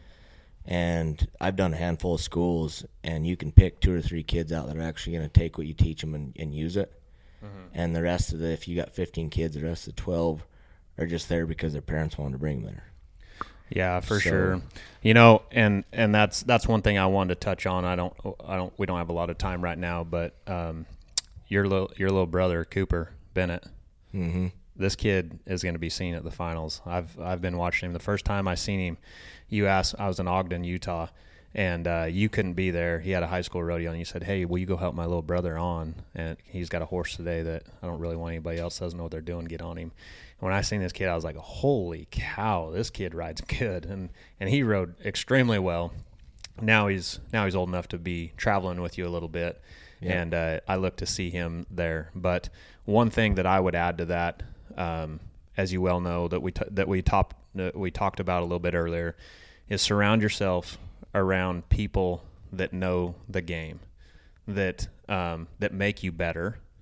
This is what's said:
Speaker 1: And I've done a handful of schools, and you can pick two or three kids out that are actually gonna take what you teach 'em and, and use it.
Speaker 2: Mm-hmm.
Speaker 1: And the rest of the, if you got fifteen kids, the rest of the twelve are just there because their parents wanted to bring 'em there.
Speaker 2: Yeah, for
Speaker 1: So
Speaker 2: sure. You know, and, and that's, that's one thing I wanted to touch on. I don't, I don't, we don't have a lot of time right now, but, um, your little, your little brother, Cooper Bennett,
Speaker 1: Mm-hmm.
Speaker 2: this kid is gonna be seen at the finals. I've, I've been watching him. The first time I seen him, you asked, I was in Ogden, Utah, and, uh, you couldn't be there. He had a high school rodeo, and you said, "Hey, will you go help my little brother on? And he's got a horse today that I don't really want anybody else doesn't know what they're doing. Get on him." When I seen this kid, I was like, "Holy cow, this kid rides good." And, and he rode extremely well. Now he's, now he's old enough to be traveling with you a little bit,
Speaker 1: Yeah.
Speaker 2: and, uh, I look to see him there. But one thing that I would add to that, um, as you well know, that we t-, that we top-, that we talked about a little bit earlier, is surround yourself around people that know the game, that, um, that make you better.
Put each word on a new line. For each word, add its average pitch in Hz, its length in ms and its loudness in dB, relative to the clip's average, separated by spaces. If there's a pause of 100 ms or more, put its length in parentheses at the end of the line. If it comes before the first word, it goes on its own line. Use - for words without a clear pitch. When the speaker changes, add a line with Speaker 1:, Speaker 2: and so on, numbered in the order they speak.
(640)
Speaker 1:
And 85 640 0 (140)
I've 95 140 0
done 92 180 2
a 76 40 -2
handful 85 380 0
of 73 60 -2
schools, 85 640 0 (180)
and 80 240 -2
you 90 100 0
can 76 140 -6
pick - 280 10
two 92 140 4
or 85 80 2
three 82 220 -2
kids 82 280 -2
out 78 160 -4
that 76 100 -6
are 82 40 -4
actually 80 360 -6
gonna 78 120 -4
take - 280 4
what 76 100 -6
you 80 60 -8
teach 78 300 0
'em 78 120 -6
and, 73 240 -8
and 76 140 -6
use 82 240 -2
it. - 160 -2 (500)
Speaker 2:
Mm-hmm. 98 300 -16
Speaker 1:
And 85 220 0
the 82 60 0
rest 87 320 0
of 80 60 -6
the, 82 120 -2
if - 160 -6
you 85 80 -6
got - 200 -4
fifteen 82 340 -4
kids, 82 260 -2
the 71 80 -4
rest 82 240 -4
of - 80 -12
the - 60 -8
twelve 82 440 0 (520)
are 82 80 -2
just 85 240 -4
there 85 160 2
because 78 280 -4
their 71 80 -4
parents 78 360 -2
wanted 69 160 -4
to 65 60 -6
bring 73 200 -2
'em 53 60 -6
there. 50 180 -12 (840)
Speaker 2:
Yeah, 90 300 2
for 104 200 2
Speaker 1:
So 87 100 2
Speaker 2:
sure. 92 320 4 (400)
You 110 120 8
know, 117 280 12 (100)
and, 104 400 6
and 107 240 4
that's, 107 280 4
that's - 240 4
one 110 140 4
thing 104 160 4
I 95 100 6
wanted 95 280 2
to - 100 -10
touch 95 200 -2
on. 92 200 2
I 90 100 2
don't, 90 180 -2 (320)
I 95 100 -4
don't, 92 240 -4
we 98 60 2
don't 90 120 -2
have 85 120 -2
a 85 40 -2
lot 85 160 0
of 82 80 -6
time 90 240 -2
right 87 160 -2
now, 87 280 -2
but, 85 300 -4 (120)
um, 82 380 -4 (640)
your 98 180 2
little, 95 300 0
your 95 120 2
little 95 160 4
brother, 87 400 2
Cooper 87 460 -2 (220)
Bennett, 90 320 0 (500)
Speaker 1:
Mm-hmm. 90 320 0 (280)
Speaker 2:
this 95 200 0
kid 92 500 2
is 92 180 -4
gonna 85 160 -2
be 82 100 -2
seen 87 260 -4
at 78 80 -6
the 82 80 -8
finals. 82 540 -6
I've, 87 340 -4
I've 87 220 -2
been 87 160 -2
watching 87 300 -2
him. 87 60 -4
The 85 60 -4
first - 260 -2
time 101 220 0
I 90 80 0
seen 98 240 -2
him, 87 180 -2 (520)
you 104 180 2
asked, 190 320 2
I 101 80 -2
was 92 120 -2
in 90 100 -2
Ogden, 90 340 0
Utah, 87 440 -4 (460)
and, 87 340 0
uh, 85 220 0
you 101 200 2
couldn't 95 240 -2
be 92 180 0
there. 85 280 0
He 92 120 -4
had 87 120 2
a 82 40 -2
high 90 140 -2
school 90 220 -6
rodeo, 85 260 -2
and 82 80 -6
you 82 80 -6
said, 87 180 -8
"Hey, 92 220 0
will 87 140 0
you 90 60 -2
go 90 120 -2
help 90 160 -2
my 85 120 -4
little 85 160 -2
brother 85 360 -2
on? 82 380 -4 (180)
And 82 300 -6
he's 87 260 -8
got 85 120 -4
a 80 40 -4
horse 90 300 -4
today 85 260 -4
that 82 220 -6 (180)
I 90 60 -8
don't 82 120 -6
really 82 180 -4
want 85 160 -6
anybody 82 260 -6
else 85 180 -6
doesn't 87 180 -6
know 87 80 -8
what 82 80 -8
they're 80 100 -8
doing. 85 240 -8
Get 82 160 -8
on 85 160 -8
him." 85 140 -10 (480)
When 95 140 0
I 98 80 4
seen 101 200 -2
this 90 100 -2
kid, 92 160 -2
I 87 80 2
was 80 80 -2
like, 78 140 -6
"Holy 87 720 -2
cow, 95 600 -2
this 104 200 -2
kid 87 240 -6
rides 80 260 -6
good." 90 440 -4
And, 92 240 -6 (300)
and 95 100 -2
he 139 120 4
rode 98 320 2 (100)
extremely 117 540 4
well. 85 360 0 (680)
Now 110 280 6
he's, 92 300 -2 (140)
now 107 120 2
he's 92 100 0
old 90 140 0
enough 90 180 -4
to 90 100 -6
be 85 400 -6
traveling 92 440 0
with 87 160 -6
you 90 100 -4
a - 20 -4
little 85 200 -4
bit, 85 300 -4 (420)
Speaker 1:
Yeah. 90 200 0
Speaker 2:
and, 85 140 -2
uh, 82 320 0
I 95 80 0
look 92 220 -2
to 98 100 -6
see 90 240 -4
him 85 400 -4
there. 82 420 -4
But 90 360 0 (360)
one 110 240 6
thing 107 260 2
that 90 120 2
I 95 120 6
would 90 140 2
add 85 260 0
to 85 60 -2
that, 85 380 -2 (320)
um, 82 460 -6 (340)
as 92 180 0
you 92 80 0
well 90 200 2
know, 87 260 0
that 87 140 -2
we 90 100 -2
t-, - 200 -4
that 98 160 0
we 95 140 2
top-, - 320 2 (220)
that 92 200 -4
we 95 140 -4
talked 98 300 -2
about 87 220 0
a 87 40 0
little 87 140 -2
bit 87 160 0
earlier, 85 400 -2 (540)
is 101 120 0
surround 104 400 4
yourself 95 560 0 (380)
around 92 540 2
people 92 540 2 (300)
that 92 200 -2
know 90 420 0 (120)
the 95 140 -2
game, 82 380 -8 (680)
that, 95 400 -2 (220)
um, 85 380 -2 (100)
that 101 160 -2
make 101 300 -2
you 92 80 -2
better. 85 480 -4 (220)